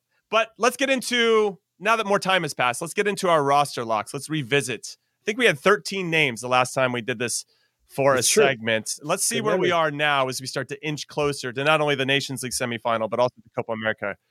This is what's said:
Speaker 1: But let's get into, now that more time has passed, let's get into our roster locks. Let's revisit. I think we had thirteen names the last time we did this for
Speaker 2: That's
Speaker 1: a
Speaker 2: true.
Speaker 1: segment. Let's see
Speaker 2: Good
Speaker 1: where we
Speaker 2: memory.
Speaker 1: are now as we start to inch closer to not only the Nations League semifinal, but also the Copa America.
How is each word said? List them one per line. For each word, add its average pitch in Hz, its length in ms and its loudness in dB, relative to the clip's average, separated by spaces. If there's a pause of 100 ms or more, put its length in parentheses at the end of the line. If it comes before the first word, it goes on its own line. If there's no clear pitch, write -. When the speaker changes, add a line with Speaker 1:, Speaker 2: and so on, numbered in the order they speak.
(320)
Speaker 1:
But 226 260 0
let's 240 200 0
get 269 120 0
into, 226 680 2 (220)
now 220 160 2
that 220 80 -4
more 202 120 2
time 185 260 0
has 143 100 -6
passed, 123 280 0
let's 165 120 -8
get 202 160 0
into 190 180 -2
our 160 160 4
roster 139 400 2
locks. 110 300 -2
Let's 143 160 -10
revisit. 127 680 -2 (260)
I - 40 -10
think 214 120 -2
we 240 100 4
had 165 120 2
thirteen 190 500 0
names 147 300 2
the 123 80 -8
last 127 260 2
time 127 200 0
we 123 80 -2
did 113 180 -6
this 117 240 -4 (460)
for 135 260 2
Speaker 2:
That's 123 140 2
Speaker 1:
a - 40 2
Speaker 2:
true. 147 100 6
Speaker 1:
segment. 113 580 0
Let's 170 220 -2
see 233 120 -2
Speaker 2:
Good 226 100 -2
Speaker 1:
where 214 100 0
we 180 140 0
Speaker 2:
memory. - 20 2
Speaker 1:
are 160 200 0
now 143 360 0
as 131 140 -6
we 131 60 -12
start 135 200 -6
to - 180 -12
inch 151 220 -6
closer 143 460 -2
to 135 100 -4
not 156 160 4
only 147 160 2
the 131 100 -2
Nations 135 380 -2
League 123 80 -8
semifinal, 117 580 -2
but 117 80 -4
also 123 240 2
the - 140 -20
Copa 120 160 -6
America. 110 460 -4 (140)